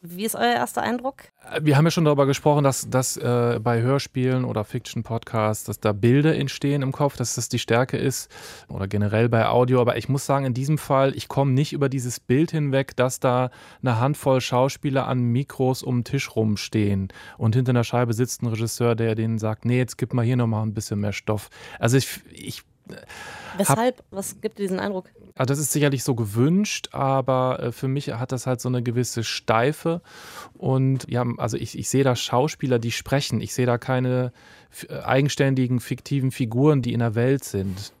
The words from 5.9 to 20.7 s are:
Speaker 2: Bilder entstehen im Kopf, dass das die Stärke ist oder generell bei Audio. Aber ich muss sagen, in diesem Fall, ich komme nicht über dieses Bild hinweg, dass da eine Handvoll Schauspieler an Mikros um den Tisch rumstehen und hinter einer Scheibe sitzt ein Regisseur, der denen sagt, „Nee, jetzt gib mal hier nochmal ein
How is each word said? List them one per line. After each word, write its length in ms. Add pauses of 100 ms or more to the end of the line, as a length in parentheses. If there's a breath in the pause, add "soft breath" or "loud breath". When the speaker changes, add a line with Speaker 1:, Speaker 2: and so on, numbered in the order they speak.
Speaker 2:
Bilder 420
entstehen 480
im 80
Kopf, 260
dass 160
das 160
die 80
Stärke 400
ist 320 (380 loud breath)
oder 200
generell 420
bei 180
Audio. 340
Aber 160
ich 100
muss 200
sagen, 180
in 80
diesem 240
Fall, 380
ich 120
komme 260
nicht 200
über 160
dieses 300
Bild 320
hinweg, 440
dass 240
da 300 (320 loud breath)
eine 180
Handvoll 420
Schauspieler 680
an 160
Mikros 580
um 180
den 40
Tisch 320
rumstehen 720 (320 loud breath)
und 160
hinter 160
einer 120
Scheibe 300
sitzt 300
ein 40
Regisseur, 480
der 200
denen 240
sagt, 260
„Nee, 140
jetzt 180
gib 160
mal 120
hier 120
nochmal 260
ein 120